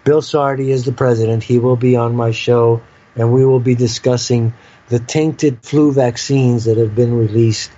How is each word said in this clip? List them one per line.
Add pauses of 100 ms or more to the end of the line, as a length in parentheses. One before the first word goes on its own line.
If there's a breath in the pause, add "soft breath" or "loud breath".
Bill
Sardi
is
the
president.
He
will
be
on
my
show, (340 soft breath)
and
we
will
be
discussing (360 loud breath)
the
tainted
flu
vaccines
that
have
been
released